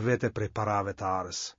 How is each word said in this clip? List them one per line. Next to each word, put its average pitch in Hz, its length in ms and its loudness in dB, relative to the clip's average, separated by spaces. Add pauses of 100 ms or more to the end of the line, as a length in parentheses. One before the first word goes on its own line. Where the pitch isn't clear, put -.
vete 123 260 4
prej 107 160 -2
parave 101 440 0
të 101 120 -6
arës? 92 360 -2 (180)